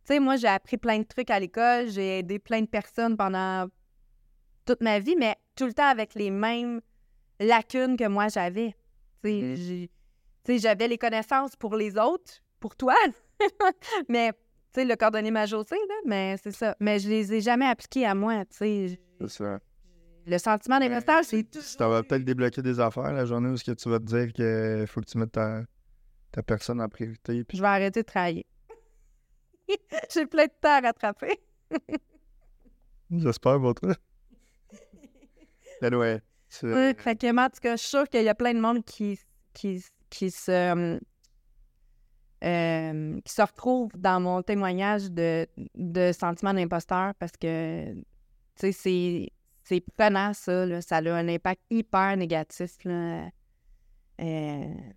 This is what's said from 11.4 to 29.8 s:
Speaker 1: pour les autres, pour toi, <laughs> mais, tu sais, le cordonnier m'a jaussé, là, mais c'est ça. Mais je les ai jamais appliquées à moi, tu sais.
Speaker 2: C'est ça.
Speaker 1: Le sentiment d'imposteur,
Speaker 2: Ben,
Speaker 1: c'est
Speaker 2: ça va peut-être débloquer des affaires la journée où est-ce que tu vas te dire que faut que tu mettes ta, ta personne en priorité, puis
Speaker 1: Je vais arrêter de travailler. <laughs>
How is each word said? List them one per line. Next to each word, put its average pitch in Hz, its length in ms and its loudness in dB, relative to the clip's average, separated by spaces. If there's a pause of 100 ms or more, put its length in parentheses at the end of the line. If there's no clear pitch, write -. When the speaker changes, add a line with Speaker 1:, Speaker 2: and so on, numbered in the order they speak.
Speaker 1:
pour 214 200 -6
les 208 200 -2
autres, 269 460 0 (180)
pour - 160 -12
toi, 254 180 4 (460)
<laughs> 381 680 0
mais, 233 220 2
tu - 60 -10 (420)
sais, 262 40 2
le 240 120 2
cordonnier 220 340 2
m'a 214 160 0
jaussé, 214 300 -4 (120)
là, 403 60 -6 (100)
mais 196 380 -2
c'est 208 100 -10
ça. 214 280 -2
Mais 208 180 2
je 196 100 -4
les 214 240 0
ai 220 80 0
jamais 247 260 2
appliquées 254 380 0
à 202 100 2
moi, 208 300 0
tu - 140 -20
sais. 196 420 -2 (200)
Speaker 2:
C'est 104 80 -6
ça. 101 320 -8 (680)
Speaker 1:
Le 175 120 0
sentiment 226 420 2
d'imposteur, 247 380 2
Speaker 2:
Ben, - 40 4
Speaker 1:
c'est 220 400 -2
Speaker 2:
ça - 260 0
va 113 140 4
peut-être 131 220 0
débloquer 127 360 0
des 127 200 0
affaires 127 320 0
la 135 120 0
journée 120 260 0
où 127 40 -2
est-ce 120 100 -6
que 127 80 -6
tu - 160 -8
vas 113 120 2
te 110 40 -10
dire 117 280 0
que 110 560 0
faut - 120 -8
que 107 60 -8
tu - 120 -8
mettes 113 140 -2
ta, 110 300 -2 (680)
ta 113 100 -6
personne 120 380 -2
en 110 80 -4
priorité, 117 560 -6
puis - 140 -12
Speaker 1:
Je 185 40 -6
vais 202 60 4
arrêter 196 340 0
de - 40 -6
travailler. 175 400 -4 (1200)
<laughs> - 440 -4